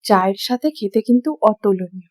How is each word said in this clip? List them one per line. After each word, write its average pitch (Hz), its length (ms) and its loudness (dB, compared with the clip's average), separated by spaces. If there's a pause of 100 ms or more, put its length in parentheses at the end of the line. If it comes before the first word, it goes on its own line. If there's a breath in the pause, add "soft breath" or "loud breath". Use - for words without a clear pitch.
চায়ের 196 400 2
সাথে 254 300 -2
খেতে 220 280 -2
কিন্তু 247 280 2 (120)
অতুলনীয়। 190 680 0